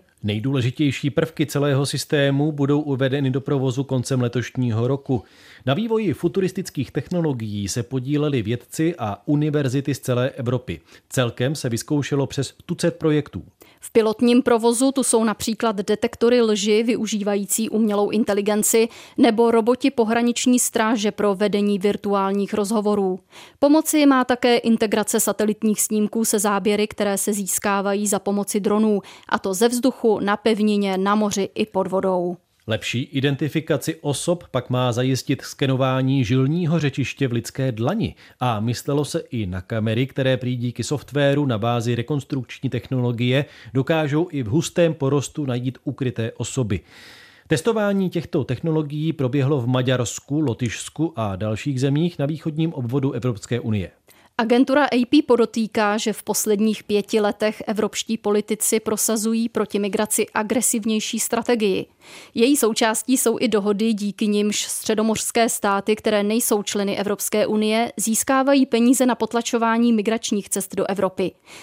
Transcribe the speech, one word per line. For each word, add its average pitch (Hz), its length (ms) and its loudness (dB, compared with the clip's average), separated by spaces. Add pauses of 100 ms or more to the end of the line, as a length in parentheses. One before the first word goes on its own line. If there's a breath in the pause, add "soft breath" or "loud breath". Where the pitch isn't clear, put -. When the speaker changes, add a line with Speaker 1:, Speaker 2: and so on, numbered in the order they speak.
(240)
Speaker 1:
Nejdůležitější 127 840 0
prvky 160 360 0
celého 143 400 0
systému 143 680 0
budou 143 280 2
uvedeny 135 500 0
do 131 100 0
provozu 131 440 -2
koncem 127 360 -2
letošního 120 680 -2
roku. 135 340 -2 (440 loud breath)
Na 135 80 2
vývoji 220 380 0
futuristických 175 800 -4
technologií 117 800 -4
se 123 140 -4
podíleli 139 600 -2
vědci 139 560 -2
a 104 280 -6
univerzity 147 680 0
z - 60 -8
celé 123 300 0
Evropy. 120 500 -4 (280 soft breath)
Celkem 127 460 -2
se - 140 -6
vyzkoušelo 139 580 -2
přes - 280 -6 (120)
tucet 170 320 -2
projektů. 151 440 -2 (380 soft breath)
Speaker 2:
V - 120 -20
pilotním 233 500 4
provozu 233 500 2
tu 262 100 0
jsou 226 220 2
například 220 520 -2
detektory 233 640 2
lži 214 400 2
využívající 208 880 -2
umělou 208 400 2
inteligenci 214 800 2 (300 loud breath)
nebo 233 320 4
roboti 240 400 2
pohraniční 240 680 2
stráže 220 520 0
pro 202 240 0
vedení 208 440 0
virtuálních 202 760 0
rozhovorů. 202 640 0 (380 loud breath)
Pomoci 302 480 4
má 254 180 6
také 240 320 4
integrace 220 640 2
satelitních 214 600 0
snímků 214 440 0
se 220 140 0
záběry, 208 480 0
které 202 320 -2
se 202 140 -2
získávají 202 720 -2
za 202 120 0
pomoci 202 420 -2
dronů, 208 400 2 (280 loud breath)
a - 100 0
to 190 160 -4
ze 226 140 4
vzduchu, 240 520 2
na 202 160 0
pevnině, 202 640 2
na 202 160 2
moři 202 400 0
i 214 120 -2
pod 185 200 -2
vodou. 180 500 0 (300)
Speaker 1:
Lepší 110 360 -2
identifikaci 147 960 -2
osob 170 500 -2
pak 127 200 -4
má 127 220 2
zajistit 127 500 -2
skenování 131 840 0
žilního 147 540 2
řečiště 139 500 -2
v 117 40 -2
lidské 127 400 -4
dlani 135 420 -2 (260 loud breath)
a 117 200 0
myslelo 139 440 -2
se 165 260 -4
i 110 160 -4
na 92 140 -6
kamery, 113 460 -2
které 131 300 0
prý 127 200 -4
díky 120 280 -6
softwaru 143 640 0
na 117 120 0
bázi 120 360 0
rekonstrukční 131 760 -6
technologie 123 720 0 (300 loud breath)
dokážou 156 560 0
i 139 120 -4
v 107 40 -4
hustém 165 480 0
porostu 139 520 -2
najít 123 380 -4
ukryté 120 520 -4
osoby. 104 440 -2 (680 loud breath)
Testování 202 640 0
těchto 156 340 -2
technologií 156 680 -2
proběhlo 135 480 0
v 117 60 -2
Maďarsku, 127 720 0
Lotyšsku 127 760 -4
a 104 200 -4
dalších 110 440 -4
zemích 147 380 0
na 139 80 0
východním 160 460 -2
obvodu 131 400 -2
Evropské 120 480 -4
unie. 101 300 -2 (480 soft breath)
Speaker 2:
Agentura 254 460 2
A 240 220 0
P 302 160 6
podotýká, 226 760 0
že 220 160 -2
v - 100 -8
posledních 214 640 0
pěti 208 360 0
letech 214 460 -2
evropští 208 520 -2
politici 214 640 0
prosazují 226 680 -2
proti 208 300 -4
migraci 208 560 -2
agresivnější 220 840 -2
strategii. 214 680 0 (480 loud breath)
Její 262 220 4
součástí 226 600 0
jsou 233 240 0
i 247 80 2
dohody, 208 440 2
díky 208 340 -2
nimž 208 400 0
středomořské 220 800 0
státy, 202 480 0
které 214 260 0
nejsou 214 400 0
členy 202 360 -2
Evropské 202 480 -2
unie, 214 500 0
získávají 262 720 2
peníze 240 400 4
na 240 80 2
potlačování 233 800 0
migračních 214 560 -2
cest - 260 -6
do 190 100 -2
Evropy. 190 480 -2 (300 loud breath)